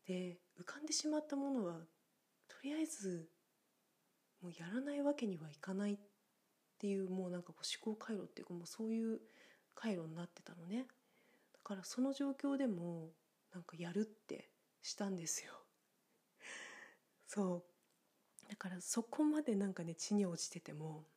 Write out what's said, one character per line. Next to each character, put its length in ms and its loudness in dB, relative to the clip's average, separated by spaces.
で、 340 -2
浮 60 -12
か 140 -8
ん 60 -6
で 80 0
し 140 2
ま 120 4
っ 80 -4
た 80 0
も 160 0
の 140 2
は、 140 -2
と 160 -18
り 100 -2
あ 60 0
え 60 4
ず、 440 -4
も 80 -6
う 80 -8
や 160 -8
ら 80 2
な 140 -2
い 60 2
わ 120 6
け 140 2
に 100 0
は 140 -8
い 40 -14
か 180 -4
な 140 2
い 60 4
っ 40 0
て 80 0
い 120 4
う、 100 2
も 180 2
う 20 0
な 80 0
ん 60 -4
か 100 -12
こ 100 -14
う 220 -4
思 100 2
考 40 -16
回 160 -2
路 80 -2
っ 40 -6
て 140 -12
い 20 -10
う 40 -12
か、 60 -8
も 100 -6
う 40 -10
そ 200 -4
う 60 2
い 200 4
う 80 -2
回 180 0
路 140 -2
に 80 -6
な 80 -2
っ 40 -4
て 140 -18
た 140 -14
の 100 -14
ね。 220 -2
だ 100 -20
か 120 -4
ら 80 -8
そ 180 -2
の 100 6
状 200 2
況 260 2
で 100 4
も、 440 0
な 60 -6
ん 40 -10
か 140 -14
や 140 -4
る 100 4
っ 40 4
て 440 -10
し 140 -4
た 140 2
ん 60 2
で 120 -2
す 180 0
よ。 80 -12
そ 360 4
う。 20 -20
だ 60 -8
か 140 -6
ら 120 -4
そ 220 0
こ 200 2
ま 180 6
で 140 4
な 120 4
ん 60 0
か 100 -2
ね、 100 -2
地 220 2
に 100 8
落 180 0
ち 60 -2
て 100 -6
て 140 -10
も 320 -6